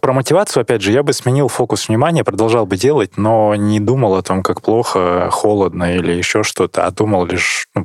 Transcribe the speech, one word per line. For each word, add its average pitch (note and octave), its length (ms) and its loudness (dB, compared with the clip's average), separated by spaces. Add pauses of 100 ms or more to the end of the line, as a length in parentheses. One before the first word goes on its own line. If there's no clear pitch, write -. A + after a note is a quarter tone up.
про C3 120 2
мотивацию, D3 480 0
опять A2 220 -2
же, G2+ 80 0
я C3+ 100 4
бы C#3+ 120 0
сменил C3 340 0
фокус A2+ 420 -2
внимания, C#3+ 340 2
продолжал A2 440 0
бы F#2+ 100 -2
делать, A#2+ 400 0
но G#2+ 380 2
не G#2 240 0
думал A2 360 2
о F#2 60 0
том, F#2+ 220 -2
как - 180 -2
плохо, F2+ 720 0
холодно F2+ 640 0
или E2+ 160 0
еще F2+ 320 -2
что-то, F2 420 -2
а F#2 60 -2
думал G2 340 0
лишь, - 480 -4
ну, F#2+ 120 -4